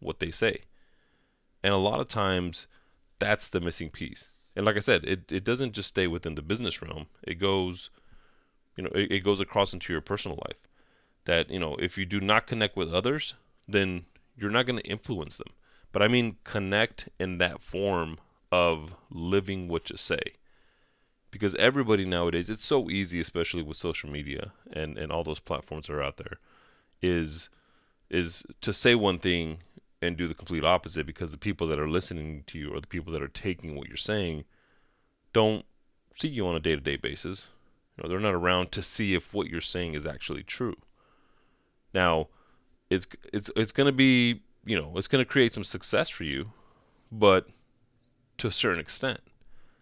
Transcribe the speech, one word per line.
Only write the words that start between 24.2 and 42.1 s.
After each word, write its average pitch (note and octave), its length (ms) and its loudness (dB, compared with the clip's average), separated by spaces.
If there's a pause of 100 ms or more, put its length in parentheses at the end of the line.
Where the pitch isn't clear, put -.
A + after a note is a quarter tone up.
and, D#2 240 -6
and D2+ 160 -6
all E2 120 -2
those D#2 160 -6
platforms D2+ 480 -8
that D2 60 -6
are D2 80 -2
out C#2+ 140 -4
there, - 220 -14 (640)
is, E2 480 0 (580)
is E2+ 360 -2 (180)
to G#2+ 100 0
say A#2+ 220 6
one G2 240 2
thing E2+ 400 0 (420)
and F2 160 -2
do E2+ 120 -4
the D#2+ 60 -6
complete D#2+ 300 -4
opposite, E2 420 2
because D#2+ 260 -8
the D2 60 -14
people F#2 280 -2
that D2+ 140 0
are D2+ 80 0
listening D#2 580 -2
to - 120 -12
you D2 140 -8
or D#2 80 -6
the C#2+ 60 -14
people E2 260 -8
that D2 100 -4
are C#2+ 60 -6
taking E2 460 -8
what C#2 140 -10
you're - 80 -14
saying F2 480 -2 (880)
don't A2 320 4 (500)
see - 140 -2
you A#2 180 -2
on F2 80 0
a D#2+ 60 0
day-to-day C#2+ 360 0
basis. D2+ 520 -6 (480)
You - 80 -10
know, D#2+ 40 -6
they're F2+ 120 -2
not G#2 140 2
around F2+ 380 2
to G2 100 -2
see G2 320 2
if - 200 -2
what G2+ 140 -2
you're E2 120 -6
saying E2+ 340 -4
is D2+ 120 -6
actually D2 360 -6
true. - 340 -6 (1200)
Now, E2+ 320 4 (640)